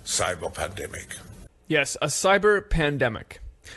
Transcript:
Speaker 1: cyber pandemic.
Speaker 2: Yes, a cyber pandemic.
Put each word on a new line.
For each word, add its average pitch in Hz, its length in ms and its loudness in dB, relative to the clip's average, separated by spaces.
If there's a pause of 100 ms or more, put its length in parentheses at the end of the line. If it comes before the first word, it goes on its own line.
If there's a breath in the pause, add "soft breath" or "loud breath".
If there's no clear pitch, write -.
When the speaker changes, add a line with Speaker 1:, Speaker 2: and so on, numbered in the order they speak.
Speaker 1:
cyber 87 480 -2
pandemic. - 640 -8 (520)
Speaker 2:
Yes, 147 320 2
a 147 60 0
cyber 196 640 4
pandemic. 143 720 0 (360 loud breath)